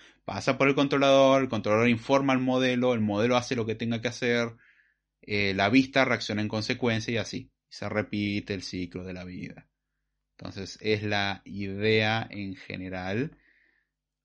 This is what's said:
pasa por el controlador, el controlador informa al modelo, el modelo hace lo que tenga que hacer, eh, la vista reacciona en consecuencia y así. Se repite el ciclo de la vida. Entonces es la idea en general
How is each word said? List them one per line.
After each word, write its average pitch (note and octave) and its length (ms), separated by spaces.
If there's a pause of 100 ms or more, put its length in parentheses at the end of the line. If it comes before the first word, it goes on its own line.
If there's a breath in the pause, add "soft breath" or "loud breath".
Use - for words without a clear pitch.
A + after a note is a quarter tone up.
(260 loud breath)
pasa B2 320
por C3+ 100
el C#3+ 60
controlador, C3+ 680
el C3 60
controlador A2 400
informa C3+ 460
al B2+ 60
modelo, B2+ 520
el A#2 80
modelo G#2+ 360
hace B2 200
lo A2+ 80
que A2 100
tenga A2+ 280
que A#2+ 60
hacer, A#2+ 460 (680 soft breath)
eh, G2+ 320
la G2 160
vista C3 340
reacciona A2 380
en G#2 60
consecuencia A2+ 640
y - 20
así. - 340 (180)
Se - 200
repite G#2 640
el F#2 80
ciclo F2+ 420
de F#2 100
la F2+ 100
vida. - 440 (680)
Entonces - 440
es G#2+ 220
la G2+ 420
idea G#2+ 840
en G2 240
general F#2+ 840 (880 soft breath)